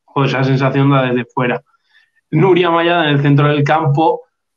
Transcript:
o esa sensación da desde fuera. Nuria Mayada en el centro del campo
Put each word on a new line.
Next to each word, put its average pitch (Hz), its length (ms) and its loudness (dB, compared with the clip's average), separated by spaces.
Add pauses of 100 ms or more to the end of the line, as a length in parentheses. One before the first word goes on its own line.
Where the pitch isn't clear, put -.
o - 180 -4
esa 127 200 -2
sensación 135 460 0
da 135 140 2
desde 123 220 -4
fuera. 120 360 -6 (680)
Nuria 175 380 2
Mayada 170 400 0
en 143 60 0
el 139 60 0
centro 143 280 2
del 147 140 0
campo 156 580 0 (360)